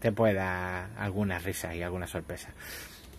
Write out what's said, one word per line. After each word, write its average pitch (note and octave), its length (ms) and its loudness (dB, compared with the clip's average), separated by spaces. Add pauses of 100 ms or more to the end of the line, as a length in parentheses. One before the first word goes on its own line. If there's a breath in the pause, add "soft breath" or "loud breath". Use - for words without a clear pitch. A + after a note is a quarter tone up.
te A2+ 120 4
puede G#2+ 220 8
dar F2+ 600 0
algunas G2 480 0
risas F2+ 320 -2
y F2 60 -2
alguna F2 240 -2
sorpresa. E2+ 420 -6 (720 loud breath)